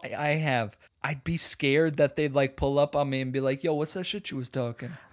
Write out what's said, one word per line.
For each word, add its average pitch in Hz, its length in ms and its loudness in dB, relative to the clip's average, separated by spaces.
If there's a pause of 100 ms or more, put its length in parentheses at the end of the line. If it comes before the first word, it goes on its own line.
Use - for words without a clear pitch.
I, - 120 -8
I 147 140 -2
have. 135 460 0 (260)
I'd 139 200 -4
be 170 140 -2
scared 147 600 2
that 143 180 4
they'd, 147 180 0
like, 139 220 2
pull 139 220 0
up 143 180 4
on 143 120 2
me 135 120 -2
and 127 120 -4
be 135 80 -2
like, 135 220 0
"Yo, 165 120 0
what's 151 200 -2
that 180 100 -6
shit - 280 -6
you 139 40 -6
was 127 140 -6
talking?" 120 420 -6 (200)